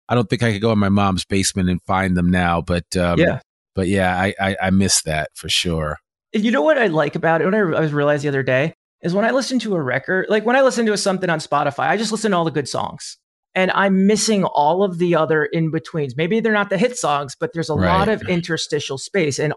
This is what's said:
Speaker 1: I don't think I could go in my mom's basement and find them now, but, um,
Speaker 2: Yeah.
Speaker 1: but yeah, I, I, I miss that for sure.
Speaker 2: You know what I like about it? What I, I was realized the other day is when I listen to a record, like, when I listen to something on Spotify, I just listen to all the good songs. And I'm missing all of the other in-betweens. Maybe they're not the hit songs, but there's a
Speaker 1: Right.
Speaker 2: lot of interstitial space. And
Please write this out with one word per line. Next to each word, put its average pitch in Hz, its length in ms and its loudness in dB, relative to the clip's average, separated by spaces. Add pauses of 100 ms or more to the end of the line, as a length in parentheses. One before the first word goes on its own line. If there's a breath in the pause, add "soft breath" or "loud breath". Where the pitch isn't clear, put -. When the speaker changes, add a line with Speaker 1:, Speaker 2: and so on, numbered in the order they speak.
Speaker 1:
I 117 80 -2
don't 120 140 0
think 117 140 -2
I 117 100 2
could 101 80 -2
go 113 120 2
in 104 60 2
my 101 120 2
mom's 98 340 2
basement 95 460 0
and 90 160 -2
find 95 280 0
them 87 160 2
now, 87 300 2
but, 87 380 -4
um, 87 200 2
Speaker 2:
Yeah. 165 220 0 (340)
Speaker 1:
but 95 140 -2
yeah, 92 320 2
I, 98 180 0
I, 95 260 -2
I 95 60 0
miss 95 320 2
that 78 320 -4
for - 140 -12
sure. 80 500 -2 (360)
Speaker 2:
You 226 160 0
know 269 100 2
what 302 160 4
I 233 120 2
like 156 260 0
about 165 260 2
it? 160 60 0
What 185 80 0
I, 220 60 2
I 160 200 0
was 151 140 0
realized 147 300 0
the 151 40 0
other 139 140 0
day 131 320 0 (260)
is 170 140 -2
when 202 100 2
I 233 60 2
listen 254 300 0
to 214 160 -2
a 160 60 0
record, 135 460 -2
like, 208 160 0
when 240 120 2
I 277 40 4
listen 240 240 2
to 214 140 0
something 185 320 -2
on 160 80 0
Spotify, 143 500 -2
I 180 80 2
just 214 160 -2
listen 214 200 -2
to 180 40 2
all 170 80 2
the 165 60 -2
good 139 180 -4
songs. - 480 -8 (400)
And 185 140 0
I'm 190 380 2
missing 214 340 2
all 160 400 2
of 180 160 -2
the 175 160 2
other 156 300 2
in-betweens. 160 720 -4
Maybe 175 240 0
they're 220 120 0
not 202 180 0
the 196 60 -2
hit 240 200 0
songs, 143 420 -2
but 160 160 -6
there's 165 160 -4
a 151 40 0
Speaker 1:
Right. 185 120 2
Speaker 2:
lot 190 220 2
of 214 140 0
interstitial 160 760 -4
space. 160 400 -2
And 151 180 0